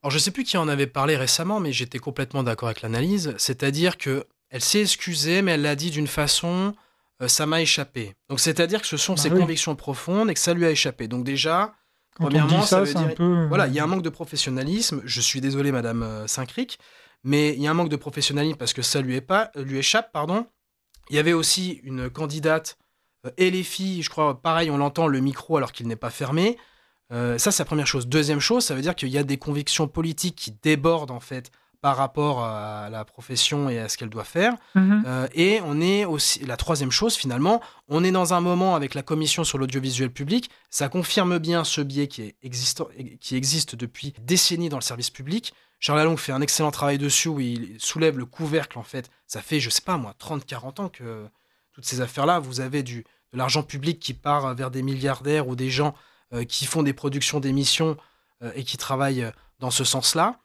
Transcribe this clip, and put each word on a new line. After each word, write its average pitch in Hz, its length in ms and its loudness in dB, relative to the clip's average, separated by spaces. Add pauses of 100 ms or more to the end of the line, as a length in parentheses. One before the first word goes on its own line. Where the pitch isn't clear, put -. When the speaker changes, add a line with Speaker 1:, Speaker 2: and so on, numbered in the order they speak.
Speaker 1:
Alors, 143 80 -2
je 143 80 0
sais 185 140 2
plus 262 120 -4
qui 196 140 0
en 160 100 2
avait 139 180 2
parlé 143 300 2
récemment, 165 440 0
mais 156 120 -2
j'étais 120 260 -4
complètement 135 440 -4
d'accord 120 260 -2
avec 110 140 -6
l'analyse, 143 560 0
c'est-à-dire 143 580 0
que 139 300 -4 (240)
elle 127 100 -6
s'est 208 220 2
excusée, 170 580 0
mais 190 120 4
elle 151 100 2
l'a 147 140 2
dit 160 140 -4
d'une 147 180 -2
façon, 175 680 0 (480)
euh, « 127 60 -2
ça 151 180 4
m'a 160 160 2
échappé ». 135 520 -2 (140)
Donc, 135 100 -4
c'est-à-dire 175 440 2
que - 40 -6
ce 151 120 -4
sont 185 160 0
Speaker 2:
Bah 151 80 0
Speaker 1:
ses 156 80 2
Speaker 2:
oui. 180 100 6
Speaker 1:
convictions 160 360 0
profondes 180 520 -2
et 180 60 0
que - 60 -2
ça 175 120 2
lui 170 140 4
a 165 40 6
échappé. 131 380 0
Donc 123 160 -2
déjà, 160 480 0 (440)
Speaker 2:
Quand 165 80 0
on - 20 2
Speaker 1:
premièrement, 147 220 4
Speaker 2:
dit 175 120 6
Speaker 1:
ça 208 60 4
Speaker 2:
ça, 190 140 6
Speaker 1:
veut 196 60 4
Speaker 2:
c'est - 120 0
un 160 80 2
Speaker 1:
dire, 151 80 0
Speaker 2:
peu, 170 80 0
euh, 175 240 4
Speaker 1:
voilà, 165 200 4
il 131 60 0
y 143 80 2
a 151 40 2
un - 20 0
manque 185 160 0
de 165 80 -2
professionnalisme. 147 960 -2
Je 117 160 -2
suis - 180 0
désolé, 139 320 0
Madame, 117 300 0
euh, 110 240 -6
Saint-Cric, 135 520 -6 (440)
mais 147 320 2
il 131 80 -2
y 147 40 2
a 151 40 2
un 160 40 2
manque 170 140 2
de 147 80 -2
professionnalisme 147 640 -2
parce 117 160 -2
que 127 80 -6
ça 139 180 0
lui 127 160 -2
est 131 60 -4
pas, 202 340 0
lui 135 220 -4
échappe, 220 340 2
pardon. 175 340 0 (640)
Il 143 80 0
y - 20 6
avait 156 140 4
aussi 170 500 0
une 131 280 -6
candidate, 156 680 -2 (480)
euh, 131 140 -8
L 185 260 2
F - 160 -8
I, 190 220 -2
je - 80 -4
crois, 143 320 0
pareil, 165 280 2
on 143 60 2
l'entend, 143 300 2
le 139 140 2
micro 139 360 0
alors - 160 0
qu'il 117 160 -8
n'est 113 80 -4
pas 117 140 -6
fermé. 165 480 0 (540)
Euh, 120 260 0
ça, 202 140 2
c'est 175 100 0
la 143 40 -4
première 151 200 0
chose. 127 200 -2
Deuxième 147 340 2
chose, 240 240 2
ça 151 100 -2
veut 135 80 -4
dire 170 120 0
qu'il 135 160 -4
y 135 80 0
a 143 60 2
des 139 140 -2
convictions 147 500 0
politiques 165 480 -4
qui - 160 -10 (100)
débordent, 156 480 2
en 120 100 -8
fait, 127 300 -12 (300)
par 139 180 2
rapport 135 440 0
à 107 460 -6
la 110 160 -8
profession 139 640 0
et 120 100 -2
à 110 120 -4
ce - 80 -6
qu'elle 120 100 -8
doit 107 160 -8
faire. 214 300 2 (200)
Speaker 2:
Mhm. 196 320 6
Speaker 1:
Euh, 127 280 -2
et 190 320 4
on 151 160 2
est 196 240 2
aussi, 151 400 0
la 123 100 -6
troisième 139 340 0
chose, 226 240 2
finalement, 143 460 2 (280)
on 156 140 2
est 185 80 4
dans 185 220 2
un 175 80 4
moment 180 340 4
avec 143 200 0
la 139 80 -4
commission 156 420 0
sur 143 140 -2
l'audiovisuel 131 520 -2
public, 156 380 -2 (220)
ça - 180 -2
confirme 180 500 0
bien 165 240 0
ce 151 200 -2
biais 143 260 -2
qui - 140 -12
est 104 200 -12
existant, 127 460 -4 (320)
qui - 160 -4
existe 135 400 0
depuis 120 360 -10
des - 100 -18
décennies 170 480 2
dans 143 80 -4
le 117 40 -6
service 123 280 -4
public. 160 420 -6 (260)
Charles 147 200 2
Lalonde 156 200 4
fait - 140 -6
un 131 80 0
excellent 147 300 2
travail 143 260 0
dessus 143 320 2
où 156 100 -2
il 120 400 -4
soulève 156 380 2
le 127 80 -4
couvercle, 151 540 -4
en 117 40 -12
fait. 123 280 -10 (160)
Ça 104 160 -10
fait, 151 180 0
je 123 80 -2
sais - 140 0
pas 180 160 -2
moi, 107 180 -8
trente, 147 300 -8
quarante 131 340 -12
ans 196 80 -6
que 113 380 -12 (480)
toutes 127 100 -20
ces 127 160 -2
affaires-là, 147 380 2
vous 131 220 -6
avez 135 220 -4
du, 120 220 -8 (300)
de - 40 -6
l'argent 127 240 0
public 156 380 -4
qui 131 140 -8
part 143 400 -2
vers 131 160 -6
des 131 120 -6
milliardaires 135 680 -2
ou 127 60 -4
des 131 140 -2
gens, 139 240 0 (400)
euh, 120 120 -4
qui - 200 -4
font 160 180 0
des 139 120 2
productions 139 460 -2
d'émissions, 139 580 2 (440)
euh, 117 120 -10
et 135 100 -8
qui - 140 -8
travaillent, 135 460 -2
euh, 113 60 -8 (280)
dans 127 120 -4
ce 131 140 0
sens-là. 160 600 2